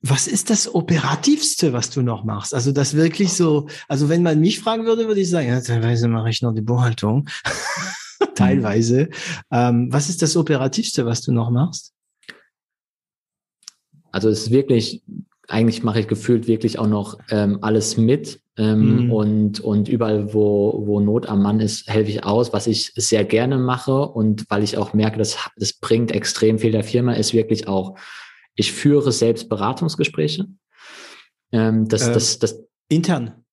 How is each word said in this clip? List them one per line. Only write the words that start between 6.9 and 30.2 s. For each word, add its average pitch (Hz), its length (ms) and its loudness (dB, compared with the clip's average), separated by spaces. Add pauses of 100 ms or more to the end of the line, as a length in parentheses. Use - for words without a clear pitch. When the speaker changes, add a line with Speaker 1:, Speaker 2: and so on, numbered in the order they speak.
Speaker 1:
<laughs> - 40 -12 (840)
Speaker 2:
Mhm. - 140 0
Speaker 1:
Teilweise. 120 760 2 (420)
Ähm, 123 400 2
was 143 180 0
ist 175 140 -4
das 156 140 2
Operativste, 139 680 0
was 117 160 -2
du 135 100 -2
noch 117 200 2
machst? 135 420 -2 (2250)
Speaker 2:
Also 101 180 0
es 107 140 -2
ist 110 80 -2
wirklich, 127 520 2 (440)
eigentlich 220 360 0
mache 110 160 0
ich 104 80 -2
gefühlt 113 400 0
wirklich 113 320 0
auch 107 80 0
noch, 104 300 -2 (120)
ähm, 101 320 0
alles 110 360 0
mit, 120 440 0 (160)
ähm, 110 480 4
Speaker 1:
Mhm. 120 60 0
Speaker 2:
und, 107 480 0
und 104 280 0
überall, 107 460 0
wo, 104 520 2
wo 104 140 0
Not 104 280 0
am 101 160 2
Mann 107 160 2
ist, 107 280 -4
helfe 107 220 0
ich 107 140 -6
aus. 117 300 0
Was 101 120 -2
ich - 300 -2
sehr 107 280 0
gerne 123 360 2
mache 131 480 0
und 107 420 0
weil 104 140 0
ich 107 140 -4
auch 104 160 -4
merke, 107 260 0
das, 107 180 -2 (180)
das - 180 -4
bringt 113 380 0
extrem 110 460 0
viel 110 140 2
der 110 120 0
Firma, 120 300 0
ist - 200 -2
wirklich 110 340 0
auch, 190 300 -2 (580)
ich - 160 -2
führe 143 400 2
selbst 113 380 0
Beratungsgespräche. 156 960 -2 (1040)